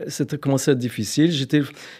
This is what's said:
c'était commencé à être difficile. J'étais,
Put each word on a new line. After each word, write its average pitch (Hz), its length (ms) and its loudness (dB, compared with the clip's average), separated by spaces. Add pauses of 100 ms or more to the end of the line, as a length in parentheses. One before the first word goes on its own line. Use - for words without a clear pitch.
c'était 143 320 -4
commencé 139 320 2
à 139 40 6
être 127 40 2
difficile. 123 540 0
J'étais, 143 300 0 (380)